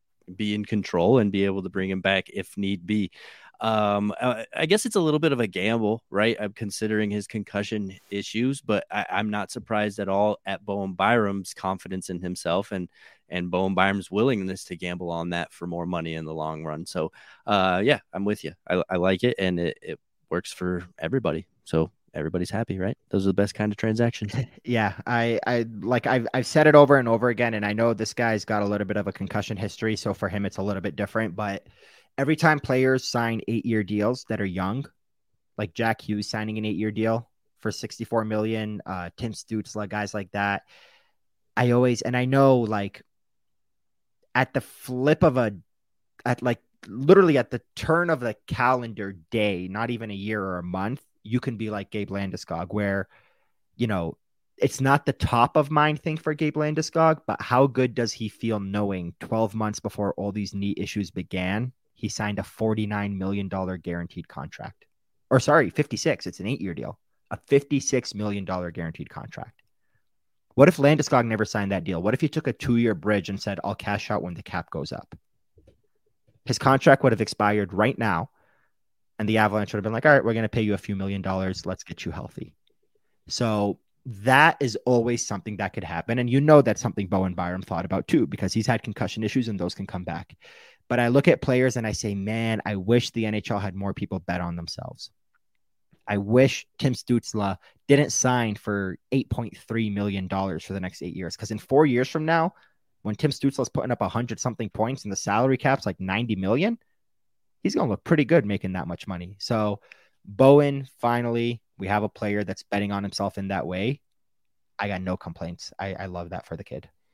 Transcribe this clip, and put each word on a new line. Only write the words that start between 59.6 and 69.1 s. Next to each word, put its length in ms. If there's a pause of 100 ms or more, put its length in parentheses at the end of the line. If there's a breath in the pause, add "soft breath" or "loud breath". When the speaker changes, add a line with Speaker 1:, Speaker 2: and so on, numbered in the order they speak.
Speaker 2:
before 320
all 180
these 220
knee 240
issues 340
began, 640 (200)
he 160
signed 300
a 40
forty-nine 720
million 300
dollar 300
guaranteed 500
contract? 580 (440)
Or 100
sorry, 300
fifty-six. 580
It's 120
an 80
eight-year 260
deal, 260 (320)
a 60 (100)
fifty-six 680
million 320
dollar 260
guaranteed 380
contract. 520 (920)